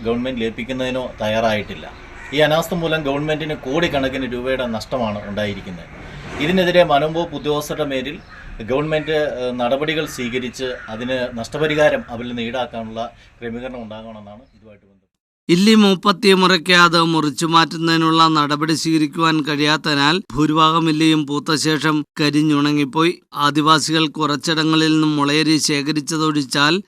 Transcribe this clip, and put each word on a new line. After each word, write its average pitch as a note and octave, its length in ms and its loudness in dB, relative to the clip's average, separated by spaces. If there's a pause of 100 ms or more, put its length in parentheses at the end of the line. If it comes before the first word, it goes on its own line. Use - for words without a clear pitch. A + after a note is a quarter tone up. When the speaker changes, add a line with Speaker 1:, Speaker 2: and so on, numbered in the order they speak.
Speaker 1:
ഗവൺമെന്റ് A#2+ 380 -2
ലയിപ്പിക്കുന്നതിനോ B2+ 720 -4 (100)
തയ്യാറായിട്ടില്ല. G#2+ 680 -2 (400)
ഈ C#3 60 -2
അനാസ്ഥ D#3 360 2
മൂലം D#3+ 280 -2
ഗവൺമെന്റിന് D3+ 520 -4
കോടിക്കണക്കിന് C3+ 760 -2
രൂപയുടെ B2+ 340 -2
നഷ്ടമാണ് G#2+ 640 -4
ഉണ്ടായിരിക്കുന്നത്. G2 580 -6 (560)
ഇതിനെതിരെ F3 420 4
വനംവകുപ്പ് D#3+ 520 0
ഉദ്യോഗസ്ഥരുടെ D3 480 -2
പേരിൽ C#3 340 -6 (440)
ഗവൺമെന്റ്, D3 480 -2
ഏ, B2+ 400 -2
നടപടികൾ C#3 560 -2
സ്വീകരിച്ച് B2 580 -6
അതിന് B2 760 -6
നഷ്ടപരിഹാരം D3 680 0
അവരിൽ A#2+ 200 -10
നിന്ന് A#2+ 140 -6
ഈടാക്കാനുള്ള A#2 680 -6 (300)
ക്രമീകരണം A#2+ 420 -10
ഉണ്ടാകണമെന്നാണ് G#2+ 580 -16
ഇതുമായിട്ട് G#2+ 440 -20
ബന്ധപ്പെട്ട്. G2 80 -20 (560)
Speaker 2:
ഇല്ലി G3 260 6
മൂപ്പത്തി G3 580 4
മുറയ്ക്ക് F#3 400 4
അത് F3 300 6
മുറിച്ചു D#3+ 440 0
മാറ്റുന്നതിനുള്ള E3 840 4
നടപടി D3+ 440 0
സ്വീകരിക്കുവാൻ D#3+ 680 0
കഴിയാത്തതിനാൽ D3+ 800 0 (100)
ഭൂരിഭാഗം D#3 580 4
ഇല്ലിയും D#3 360 2
പൂത്ത D3 280 -2
ശേഷം D3+ 500 0 (160)
കരിഞ്ഞുണങ്ങിപ്പോയി. D3 1000 2 (140)
ആദിവാസികൾ D#3 720 2
കുറച്ചിടങ്ങളിൽ D#3 840 0
നിന്നും D#3 240 2
മുളയരി D3+ 420 2
ശേഖരിച്ചതൊഴിച്ചാൽ D3+ 1300 0